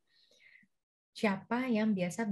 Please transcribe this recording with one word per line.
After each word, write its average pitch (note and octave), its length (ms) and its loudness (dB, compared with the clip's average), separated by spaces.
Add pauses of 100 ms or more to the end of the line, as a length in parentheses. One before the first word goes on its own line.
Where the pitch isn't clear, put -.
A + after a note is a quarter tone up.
(1200)
Siapa G#3 400 0 (160)
yang A3 220 2
biasa F3+ 240 -2 (100)